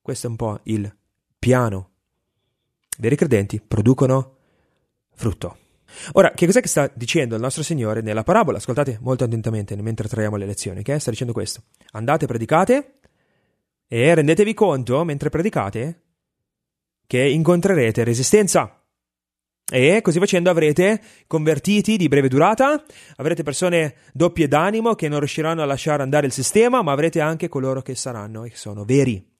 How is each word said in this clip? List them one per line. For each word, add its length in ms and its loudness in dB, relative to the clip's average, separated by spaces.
Questo 260 -8
è 40 -4
un 60 -8
po' 280 -6
il 300 -4
piano. 520 0
I 40 -16
veri 160 2
credenti 440 0
producono 760 2
frutto. 420 -6
Ora, 200 6
che 140 0
cos'è 160 4
che 60 -6
sta 260 0
dicendo 400 -2
il 80 -4
nostro 200 -4
Signore 380 -4
nella 220 -4
parabola? 340 0
Ascoltate 460 -4
molto 220 -2
attentamente 520 -6
mentre 320 -6
traiamo 280 -4
le 100 -6
lezioni, 340 -8
ok? 180 -4
Sta 120 -6
dicendo 240 -6
questo: 300 -8
Andate, 340 -2
predicate, 680 0
e 280 4
rendetevi 400 2
conto, 500 0
mentre 240 -6
predicate, 760 -4
che 140 0
incontrerete 840 2
resistenza. 760 2
E 300 4
così 180 2
facendo 300 2
avrete 540 2
convertiti 720 0
di 100 2
breve 200 4
durata, 540 2
avrete 260 -4
persone 540 -2
doppie 340 2
d'animo 460 2
che 140 -6
non 100 -2
riusciranno 420 -4
a 60 -2
lasciare 360 -2
andare 220 2
il 80 -4
sistema, 480 2
ma 120 0
avrete 280 0
anche 300 -2
coloro 320 -4
che 120 -10
saranno 500 -12
e 60 -16
che 60 -20
sono 280 -12
veri. 560 0